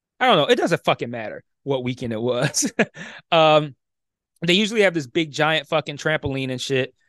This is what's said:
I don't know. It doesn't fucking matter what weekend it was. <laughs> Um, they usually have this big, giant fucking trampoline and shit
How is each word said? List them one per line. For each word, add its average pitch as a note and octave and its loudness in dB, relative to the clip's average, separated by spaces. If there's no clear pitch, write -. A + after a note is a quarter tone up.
I C4 2
don't G#3+ 4
know. C#3+ 4
It B3+ 4
doesn't F#3 0
fucking C#3 0
matter G#2+ -10
what C3+ -2
weekend B2 -6
it A2 -4
was. B2 -2
<laughs> - -4
Um, D#3 4
they E3+ 2
usually G#3+ 2
have F#3 4
this D3 -4
big, D#3+ -2
giant D3+ 0
fucking D3+ -4
trampoline C3+ -4
and B2+ -6
shit - -2